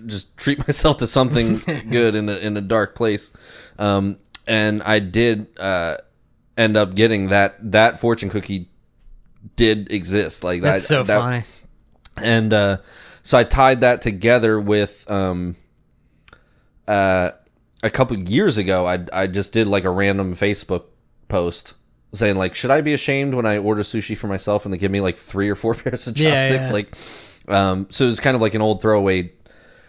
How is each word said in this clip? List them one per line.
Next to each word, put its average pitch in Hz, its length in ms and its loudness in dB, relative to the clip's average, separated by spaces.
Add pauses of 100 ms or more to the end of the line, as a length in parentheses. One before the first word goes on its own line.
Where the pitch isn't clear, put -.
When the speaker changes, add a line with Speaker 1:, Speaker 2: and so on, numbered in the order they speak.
Speaker 1:
just 101 300 -10
treat 143 220 -2
<laughs> - 80 -8
myself 147 300 2
to 117 100 -4
something 120 520 2
Speaker 2:
<laughs> 110 300 -8
Speaker 1:
good 117 260 2
in 107 140 -2
a, 101 80 -4
in 104 200 -4
a 104 40 -4
dark 101 340 -2
place. 107 360 -2 (480)
Um, 101 380 0 (300)
and 107 360 0
I 107 160 2
did, 107 480 0 (120)
uh, 87 380 -2 (600)
end 110 200 2
up 95 180 2
getting 104 340 2
that, 101 420 0
that 110 280 4
fortune 113 300 -2
cookie 95 400 -6 (840)
did 107 360 2
exist. 95 520 -4
Like, 90 180 -2
Speaker 2:
That's 95 220 0
Speaker 1:
that, - 40 -6
Speaker 2:
so 139 160 2
Speaker 1:
that 104 160 2
Speaker 2:
funny. 120 240 -2 (760)
Speaker 1:
And, 113 360 2
uh, 101 240 2 (460)
so - 140 4
I 120 60 6
tied 131 380 4
that 123 200 4
together 110 580 2
with, 104 500 -2
um, 90 460 -2 (1300)
uh, 95 440 2 (500)
a 110 80 0
couple 123 280 0
years 110 400 0
ago, 92 300 0
I, 90 240 -2
I 95 160 -2
just 95 240 -4
did, 110 160 2
like, 98 160 2
a 92 60 0
random 98 460 0
Facebook 101 500 -4 (420)
post 87 460 -4 (400)
saying, 101 240 0
like, 95 180 -2
"Should 127 160 -2
I 151 100 4
be 147 120 -2
ashamed 139 400 -2
when 123 120 -2
I 104 120 0
order 104 260 0
sushi 107 340 -6
for 110 100 -8
myself 101 380 -4
and 98 80 -6
they 90 40 -4
give 98 140 -2
me, 98 100 0
like, 92 160 -2
three 98 320 -4
or 98 60 -2
four 113 180 -2
<laughs> - 20 -8
pairs 127 320 -6
of 117 100 -8
Speaker 2:
Yeah, 143 300 2
Speaker 1:
chopsticks?" 131 200 0
Speaker 2:
yeah. - 60 -4
Speaker 1:
Like, - 800 -8
um, 95 360 0
so - 160 0
it 120 40 4
was 113 100 -2
kind 131 160 0
of 113 60 -2
like 107 120 2
an 110 80 -2
old 107 200 0
throwaway 98 500 2 (580)